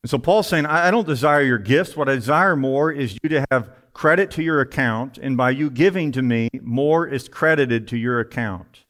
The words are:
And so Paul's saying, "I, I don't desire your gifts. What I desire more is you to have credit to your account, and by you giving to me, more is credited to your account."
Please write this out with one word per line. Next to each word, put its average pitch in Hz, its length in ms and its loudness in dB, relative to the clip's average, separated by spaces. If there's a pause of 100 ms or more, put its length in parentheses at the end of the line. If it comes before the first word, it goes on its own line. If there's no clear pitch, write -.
And 120 60 -8
so 139 80 0
Paul's 190 280 2
saying, 151 200 0
"I, 165 200 2
I 180 60 6
don't 226 120 2
desire 147 380 2
your 123 160 2
gifts. 135 380 0
What 143 120 0
I 135 60 2
desire 151 400 2
more 139 380 0
is 127 320 -6
you 156 60 0
to 143 200 0
have 127 240 -2 (180)
credit 175 400 2
to 160 120 -6
your 160 160 0
account, 127 580 -2
and 131 180 -4
by 127 140 2
you 143 180 -2
giving 160 440 0
to 131 100 -2
me, 117 260 0 (140)
more 147 460 0
is 131 200 -6
credited 131 600 0
to 120 80 -6
your 120 240 0
account." 110 680 -8